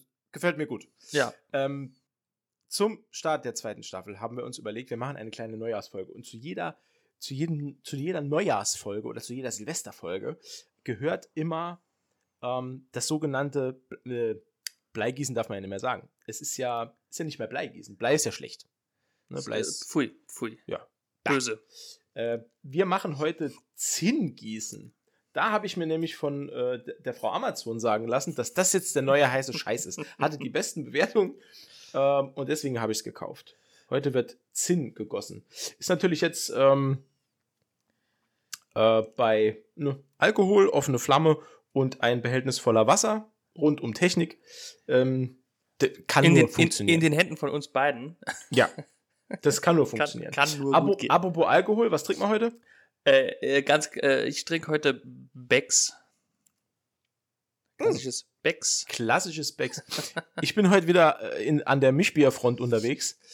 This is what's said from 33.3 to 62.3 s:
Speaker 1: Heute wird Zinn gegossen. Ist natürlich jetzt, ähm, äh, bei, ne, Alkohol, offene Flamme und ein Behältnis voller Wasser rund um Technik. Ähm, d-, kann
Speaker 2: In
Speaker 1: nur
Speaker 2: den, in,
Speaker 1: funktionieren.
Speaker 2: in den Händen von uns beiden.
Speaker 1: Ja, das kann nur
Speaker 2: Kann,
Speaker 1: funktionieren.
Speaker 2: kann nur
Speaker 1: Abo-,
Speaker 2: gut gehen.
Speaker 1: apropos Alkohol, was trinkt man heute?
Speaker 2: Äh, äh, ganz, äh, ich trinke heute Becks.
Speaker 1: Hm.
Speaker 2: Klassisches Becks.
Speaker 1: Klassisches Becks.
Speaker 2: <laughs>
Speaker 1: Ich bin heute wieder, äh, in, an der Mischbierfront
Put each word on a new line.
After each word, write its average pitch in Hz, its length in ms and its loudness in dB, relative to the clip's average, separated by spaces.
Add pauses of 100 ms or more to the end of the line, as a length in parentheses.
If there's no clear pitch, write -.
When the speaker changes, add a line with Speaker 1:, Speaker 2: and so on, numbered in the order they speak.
Speaker 1:
Heute 139 240 -2
wird 123 240 -2 (160)
Zinn 156 420 -2
gegossen. - 520 -10 (320)
Ist - 100 -10
natürlich 180 320 2
jetzt, - 340 -2
ähm, 135 480 4 (1700)
äh, 113 280 6 (140)
bei, 107 460 4 (120)
ne, 139 280 -4 (160)
Alkohol, 196 500 6
offene 135 300 2
Flamme 151 400 4 (340)
und 131 300 0
ein 120 200 2
Behältnis 127 360 -2
voller 110 280 4
Wasser 214 440 2 (260)
rund 151 240 2
um 117 140 -6
Technik. - 440 0 (500)
Ähm, 127 540 2 (380)
d-, 135 100 2 (160)
kann 139 180 4
Speaker 2:
In - 80 10
Speaker 1:
nur - 100 8
Speaker 2:
den, - 60 4
in, - 60 -8
Speaker 1:
funktionieren. 165 400 2
Speaker 2:
in 165 60 4
den 165 120 4
Händen 156 240 0
von - 140 -4
uns 147 180 -6
beiden. 135 480 -2 (340)
Speaker 1:
Ja, 120 200 4 (720)
das 139 200 2
kann 170 140 4
nur 139 120 6
Speaker 2:
Kann, 113 100 -6
Speaker 1:
funktionieren. - 340 -4
Speaker 2:
kann 147 260 0
nur 139 160 0
Speaker 1:
Abo-, - 180 6
Speaker 2:
gut - 80 -2
gehen. - 100 -2
Speaker 1:
apropos 170 360 2
Alkohol, 208 440 4
was 156 140 -2
trinkt - 160 -4
man 202 100 0
heute? 226 220 0 (520)
Speaker 2:
Äh, 135 240 6 (300)
äh, 139 40 0
ganz, 147 340 2
äh, 135 300 2
ich - 180 -6
trinke 165 240 -4
heute 151 360 2
Becks. 127 880 0 (1800)
Speaker 1:
Hm. - 80 2
Speaker 2:
Klassisches 131 420 -2 (140)
Becks. - 460 0
Speaker 1:
Klassisches 151 640 -2
Becks. 131 300 -6 (500)
Speaker 2:
<laughs> - 100 -8
Speaker 1:
Ich 143 120 -2
bin 202 160 6
heute 190 160 8
wieder, 170 340 6 (160)
äh, 104 80 -2
in, 147 220 2
an 139 140 4
der 131 120 6
Mischbierfront 135 680 4